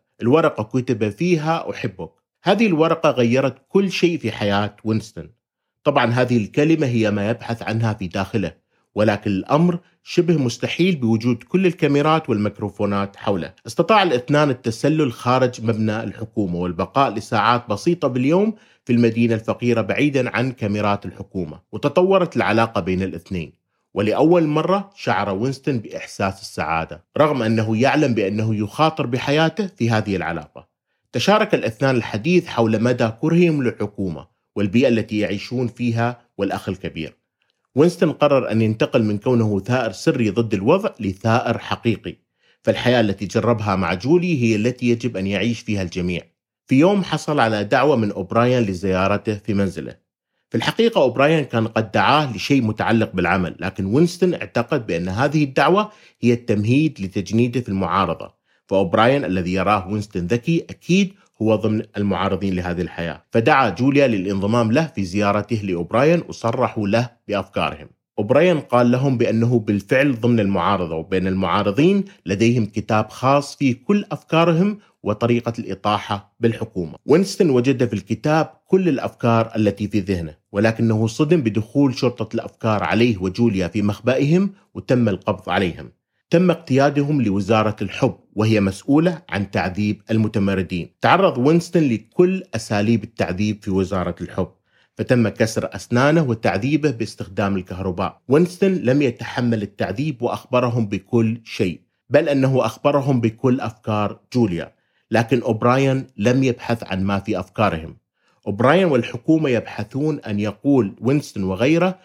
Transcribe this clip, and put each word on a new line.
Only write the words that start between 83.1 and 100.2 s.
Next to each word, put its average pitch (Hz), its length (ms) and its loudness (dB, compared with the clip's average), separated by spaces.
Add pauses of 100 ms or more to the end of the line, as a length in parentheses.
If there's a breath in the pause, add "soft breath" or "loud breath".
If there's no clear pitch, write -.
وجوليا 95 500 0
في 104 140 -4
مخبئهم 139 720 0 (200 soft breath)
وتم 123 360 0
القبض 92 400 -4
عليهم. 87 420 -4 (380)
تم 175 220 4
اقتيادهم 143 680 0
لوزارة 107 600 0
الحب، 98 340 -2 (200)
وهي 110 240 2
مسؤولة 147 680 0
عن 95 220 -6
تعذيب 98 500 -2 (100)
المتمردين. 98 760 -2 (120)
تعرض 160 360 2
وينستون 165 460 2
لكل 180 600 0 (120)
أساليب 107 480 0
التعذيب 101 600 -4
في 98 80 -4
وزارة 92 500 -2
الحب، 87 260 -6 (500)
فتم 120 300 2
كسر - 480 -2
أسنانه 143 480 2
وتعذيبه 127 680 0
باستخدام 98 640 -4
الكهرباء. 92 720 -6
وينستون 175 460 2
لم 139 280 0
يتحمل 117 600 -2
التعذيب 113 600 -6